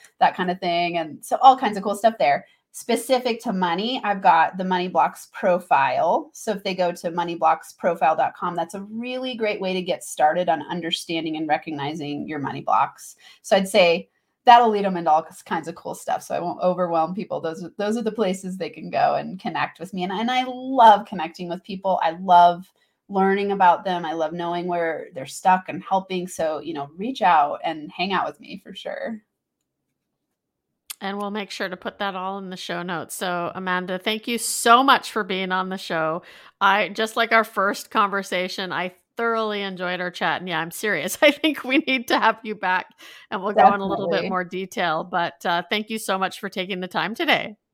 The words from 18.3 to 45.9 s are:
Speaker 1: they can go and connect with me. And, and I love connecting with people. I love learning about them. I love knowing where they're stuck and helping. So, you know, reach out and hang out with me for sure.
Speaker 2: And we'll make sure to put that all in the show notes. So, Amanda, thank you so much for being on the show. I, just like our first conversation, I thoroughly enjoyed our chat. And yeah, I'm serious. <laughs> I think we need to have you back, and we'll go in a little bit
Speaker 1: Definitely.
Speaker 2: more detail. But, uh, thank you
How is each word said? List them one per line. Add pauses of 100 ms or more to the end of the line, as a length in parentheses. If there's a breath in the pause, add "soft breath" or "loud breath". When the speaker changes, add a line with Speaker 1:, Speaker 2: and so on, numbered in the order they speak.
Speaker 1:
they
can
go
and
connect
with
me.
And,
and
I
love
connecting
with
people.
I
love (340)
learning
about
them.
I
love
knowing
where
they're
stuck
and
helping.
So,
you
know,
reach
out
and
hang
out
with
me
for
sure. (1800)
Speaker 2:
And
we'll
make
sure
to
put
that
all
in
the
show
notes.
So,
Amanda,
thank
you
so
much
for
being
on
the
show. (400 loud breath)
I,
just
like
our
first
conversation,
I (240)
thoroughly
enjoyed
our
chat.
And
yeah,
I'm
serious.
<laughs>
I
think
we
need
to
have
you
back, (420 loud breath)
and
we'll
go
in
a
little
bit
Speaker 1:
Definitely.
Speaker 2:
more
detail.
But,
uh,
thank
you